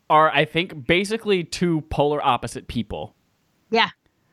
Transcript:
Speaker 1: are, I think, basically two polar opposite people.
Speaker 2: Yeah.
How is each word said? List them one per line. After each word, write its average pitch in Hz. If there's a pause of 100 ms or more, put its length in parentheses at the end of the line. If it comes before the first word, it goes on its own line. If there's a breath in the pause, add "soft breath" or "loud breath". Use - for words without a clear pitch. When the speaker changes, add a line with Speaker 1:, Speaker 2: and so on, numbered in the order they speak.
Speaker 1:
are, 156
I 143
think, 165
basically 196
two 165
polar 147
opposite 123
people. 98 (560)
Speaker 2:
Yeah. 214 (440)